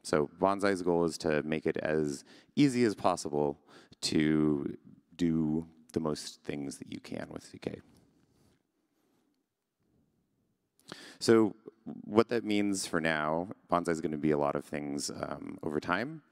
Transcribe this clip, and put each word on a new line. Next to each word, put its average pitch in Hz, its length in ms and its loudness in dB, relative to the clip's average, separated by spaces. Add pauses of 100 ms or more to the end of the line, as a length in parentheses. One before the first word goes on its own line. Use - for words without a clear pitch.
So 73 280 0 (100)
Bonsai's 98 400 2
goal 85 240 2
is 80 140 -2
to 76 240 0
make 78 240 -2
it 80 100 0
as 76 480 -2 (320)
easy 127 280 4
as 104 100 4
possible 73 640 0 (420)
to 76 800 2 (380)
do 80 500 0 (260)
the 85 80 -2
most 76 420 -6
things 71 360 -8
that - 120 -16
you - 100 -10
can - 300 -10
with - 140 -12
Z - 140 -20
K. - 220 -8 (3500)
So 113 360 6 (500)
what 107 260 4
that 117 140 -2
means 101 420 0
for 87 140 0
now, 80 480 0 (220)
Bonsai 85 200 0
is 80 100 0
gonna 78 160 -4
be 76 140 0
a 76 80 4
lot 71 160 0
of 73 100 -4
things, 73 460 -6
um, 73 520 -10
over 76 180 -2
time. 123 500 -2